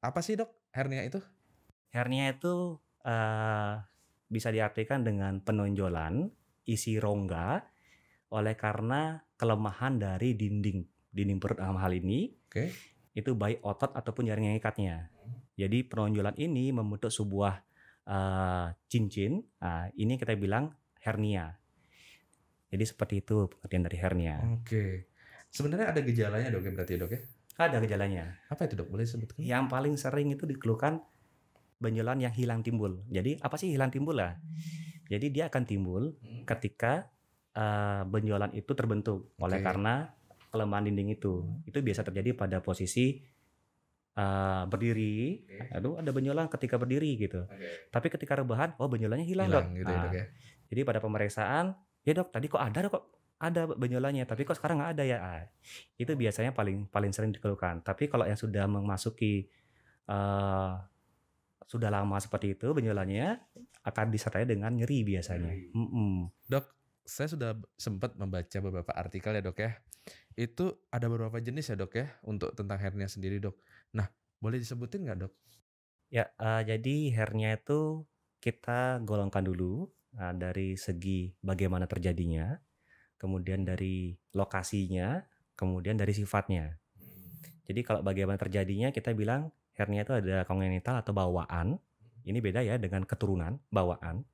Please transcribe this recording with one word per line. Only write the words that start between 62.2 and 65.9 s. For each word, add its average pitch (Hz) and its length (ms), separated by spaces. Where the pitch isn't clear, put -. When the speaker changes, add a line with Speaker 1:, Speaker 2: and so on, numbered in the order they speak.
Speaker 2:
itu 127 160
benjolannya, 110 640
akan - 240
disertai 110 400
dengan 110 240
nyeri 120 320
biasanya. 87 480
Speaker 1:
Nyeri. 92 220
Speaker 2:
Mm-mm. 101 580